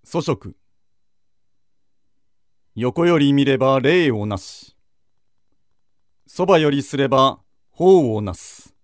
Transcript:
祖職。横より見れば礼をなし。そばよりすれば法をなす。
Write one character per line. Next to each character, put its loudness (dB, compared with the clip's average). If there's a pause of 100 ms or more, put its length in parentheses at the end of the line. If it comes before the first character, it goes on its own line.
祖 -8
職。 -8 (2250)
横 -2
よ 4
り 2
見 2
れ 0
ば 0
礼 2
を -4
な -6
し。 -20 (1500)
そ -6
ば 4
よ 2
り -2
す -10
れ 0
ば 0 (300)
法 4
を -2
な -6
す。 -18 (100)